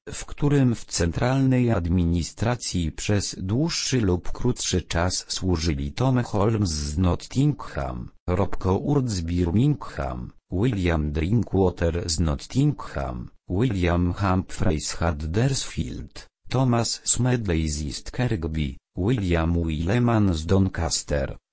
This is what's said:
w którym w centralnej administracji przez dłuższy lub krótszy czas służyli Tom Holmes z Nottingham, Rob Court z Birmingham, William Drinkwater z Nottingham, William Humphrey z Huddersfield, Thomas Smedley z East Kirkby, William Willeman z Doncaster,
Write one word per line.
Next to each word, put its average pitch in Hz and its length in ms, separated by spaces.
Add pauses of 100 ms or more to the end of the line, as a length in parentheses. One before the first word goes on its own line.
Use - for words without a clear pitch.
w - 160
którym 135 500
w - 100
centralnej 123 840
administracji 85 1200
przez - 480
dłuższy 123 640
lub 90 300
krótszy - 500
czas 90 460
służyli 80 640
Tom 127 320
Holmes 104 460
z 73 280
Nottingham, 87 1120 (180)
Rob 90 300
Court 123 520
z 95 120
Birmingham, 85 1080 (200)
William 87 600
Drinkwater 87 960
z - 100
Nottingham, 73 1080 (200)
William 90 640
Humphrey 92 680
z - 100
Huddersfield, 85 1400 (220)
Thomas 120 540
Smedley 107 680
z 76 160
East - 260
Kirkby, 80 640 (220)
William 87 640
Willeman 98 720
z 80 120
Doncaster, 82 920 (160)